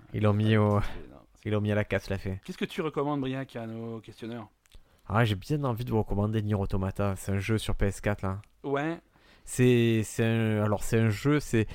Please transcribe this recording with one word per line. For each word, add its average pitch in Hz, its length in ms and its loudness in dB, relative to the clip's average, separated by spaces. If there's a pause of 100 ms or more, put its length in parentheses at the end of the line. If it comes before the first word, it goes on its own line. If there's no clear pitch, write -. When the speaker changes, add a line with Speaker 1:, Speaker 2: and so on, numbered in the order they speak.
(140)
Speaker 1:
Ils 110 100 0
l'ont 104 100 6
mis 104 120 2
Speaker 2:
pas 107 60 4
de 110 80 6
Speaker 1:
au, 104 200 4
Speaker 2:
petites - 120 0
fées, - 180 -10
non, 67 80 -20 (160)
c'est - 160 -8
Speaker 1:
ils - 40 -2
l'ont 104 80 0
mis 104 100 0
à 104 40 2
la 104 100 2
casse, - 240 -4
la 98 100 -2
fée. 95 260 -6
Speaker 2:
Qu'est-ce - 120 -12
que 208 80 -2
tu - 160 -8
recommandes, 147 400 -2
Briac, 131 340 -6
à 117 100 -8
nos 113 360 -10
questionneurs ? 113 480 -14 (580)
Speaker 1:
Ah, 113 180 4
j'ai 107 100 0
bien 143 280 -4
envie 120 220 -2
de 123 60 -8
vous 113 60 2
recommander 107 460 0
Nier 104 100 0
Automata. 98 600 -2
C'est - 160 -8
un 98 80 0
jeu 110 180 0
sur 104 180 -2
P 104 120 2
S 98 140 -4
quatre, 104 200 -2
là. 98 200 -4 (220)
Speaker 2:
Ouais. 147 360 -2 (520)
Speaker 1:
C'est, 117 520 4
c'est - 200 -2
un, 110 400 2
alors 107 200 0
c'est 117 160 2
un 113 100 4
jeu, 139 300 2
c'est, 113 360 0